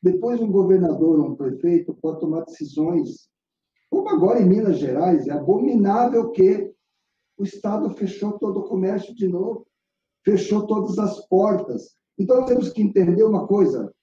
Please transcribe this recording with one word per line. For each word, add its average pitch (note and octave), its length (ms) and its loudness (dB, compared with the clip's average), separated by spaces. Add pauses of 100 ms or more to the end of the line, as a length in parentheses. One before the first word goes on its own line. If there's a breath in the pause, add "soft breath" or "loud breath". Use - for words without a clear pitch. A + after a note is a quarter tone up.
Depois, A#3 380 0
um G#3+ 100 -2
governador E3+ 680 2
ou C#3 80 0
um C#3+ 80 -6
prefeito D#3 580 -2
pode D#3+ 260 -6
tomar D#3+ 240 -4
decisões, D#3 840 -6 (600)
como G4 180 -2
agora A#3+ 320 2
em F#3 80 4
Minas G3 300 2
Gerais, D3 480 0
é G2 60 -6
abominável A3+ 1000 0
que G3 420 2 (640)
o G3+ 80 -6
Estado G3+ 460 -6
fechou G3+ 480 -6
todo G3+ 220 -4
o - 40 -8
comércio G3 500 -4
de F#3+ 140 -2
novo, G3+ 380 -6 (580)
fechou G#3 420 0
todas G3+ 320 -2
as - 280 -4
portas. F3+ 680 0 (240)
Então, B3 220 4
nós B3+ 80 -2
temos A#3+ 220 2
que A3 100 -6
entender G3 440 4
uma G#3 220 0
coisa, F3+ 460 0 (100)